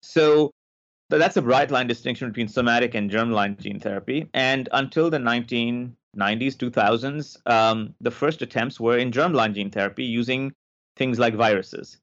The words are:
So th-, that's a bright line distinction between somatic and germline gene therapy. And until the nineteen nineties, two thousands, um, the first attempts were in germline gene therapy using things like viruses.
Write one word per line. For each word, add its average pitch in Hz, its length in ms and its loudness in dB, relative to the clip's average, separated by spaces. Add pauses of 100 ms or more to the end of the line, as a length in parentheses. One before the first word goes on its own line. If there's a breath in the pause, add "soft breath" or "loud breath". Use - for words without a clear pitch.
So 151 480 4 (640)
th-, 151 80 4
that's 170 180 4
a - 40 2
bright 131 280 4
line 127 180 0
distinction 120 420 -4
between 113 180 -4
somatic 120 480 2
and 101 160 -2
germline 107 480 0
gene 101 200 -10
therapy. 117 540 -6
And 131 380 0
until 156 400 0
the 147 80 -2
nineteen 120 760 -2 (200)
nineties, 110 400 -2
two 123 160 -6
thousands, 123 760 -2
um, 110 560 2
the 120 80 -2
first 151 320 -2
attempts 120 380 -6
were 117 180 2
in 123 140 0
germline 127 420 0
gene 101 160 -6
therapy 101 340 -4
using 127 500 -4 (420)
things 127 240 -2
like 117 160 2
viruses. 107 680 0